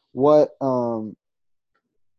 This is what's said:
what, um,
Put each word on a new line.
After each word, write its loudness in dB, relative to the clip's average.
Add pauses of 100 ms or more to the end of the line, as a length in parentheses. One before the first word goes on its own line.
(120)
what, 2 (100)
um, -4 (1040)